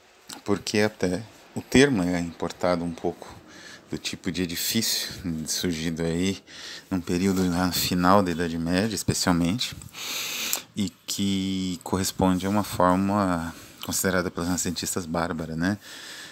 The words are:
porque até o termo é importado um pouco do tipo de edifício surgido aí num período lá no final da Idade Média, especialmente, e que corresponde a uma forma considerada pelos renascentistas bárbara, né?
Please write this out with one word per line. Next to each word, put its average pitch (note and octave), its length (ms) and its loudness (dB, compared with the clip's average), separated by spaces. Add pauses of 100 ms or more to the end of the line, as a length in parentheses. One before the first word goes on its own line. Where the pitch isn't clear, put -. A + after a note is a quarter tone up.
(440)
porque G#2 360 0
até G#2 440 2 (320)
o A#2 60 -6
termo B2+ 400 6
é F2 180 2
importado E2+ 640 0
um F2 80 -4
pouco - 400 -6 (580)
do D#2+ 100 -6
tipo - 320 -6
de E2+ 100 -4
edifício - 720 -2 (320)
surgido E2 560 -2
aí F2 420 0 (460)
num F#2+ 100 0
período F#2 500 2
lá F2 180 2
no E2+ 40 0
final F2+ 520 6
da F2 80 2
Idade E2 260 -2
Média, F2+ 380 0
especialmente, F2 800 2 (1000)
e G2 140 0 (160)
que F#2+ 760 -2
corresponde F#2 640 0
a - 20 0
uma G2+ 140 2
forma F2+ 920 2 (320)
considerada F2+ 460 0
pelos E2+ 160 -4
renascentistas F2+ 580 -2
bárbara, D#2+ 500 -4
né? F#2 220 0 (540)